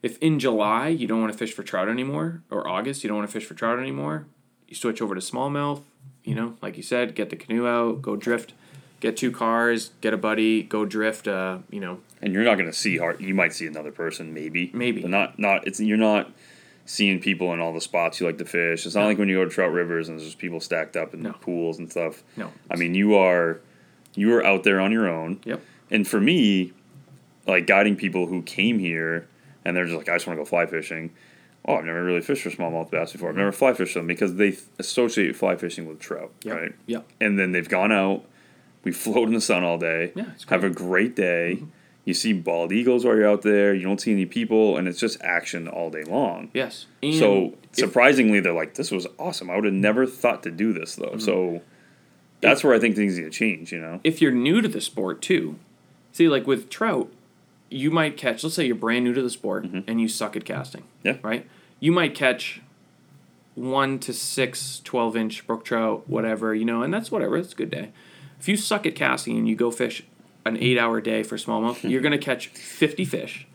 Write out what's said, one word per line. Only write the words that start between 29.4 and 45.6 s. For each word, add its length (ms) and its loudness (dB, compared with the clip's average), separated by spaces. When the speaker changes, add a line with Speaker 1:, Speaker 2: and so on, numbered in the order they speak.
Speaker 2:
and 100 0
they're 100 0
just 120 -4
like, 100 -8
"I 80 0
just 120 -2
wanna 120 -6
go 60 -6
fly 200 2
fishing." 440 -8
"Oh, 100 2
I've 80 -2
never 180 -4
really 200 0
fished 220 -4
for 60 -6
smallmouth 400 -4
bass 220 -2
before. 180 -8
I've 60 -6
never 160 2
fly 220 4
fished 220 -2
them," 120 -4
because 280 0
they 160 4
th-, 120 -10
associate 560 0
fly 220 0
fishing 320 -8
with 100 -16
trout, 320 -10
Speaker 1:
Yep. 100 -6
Speaker 2:
right? 160 -6
Speaker 1:
Yep. 200 -8
Speaker 2:
And 180 2
then 140 2
they've 160 0
gone 240 2
out, 320 2
we 80 -2
float 340 2
in 60 2
the 80 2
sun 240 2
all 120 2
day, 380 -2
Speaker 1:
Yeah, 200 -6
it's 100 -20
Speaker 2:
have 160 2
Speaker 1:
great. 100 2
Speaker 2:
a 40 -4
great 420 0
day. 400 0
Speaker 1:
Mm-hmm. 80 -10
Speaker 2:
You 80 -2
see 180 0
bald 400 0
eagles 320 4
while 140 6
you're 100 6
out 140 4
there. 320 4
You 100 0
don't 160 0
see 140 0
any 120 2
people, 520 2
and 100 0
it's 140 -4
just 200 -2
action 460 -2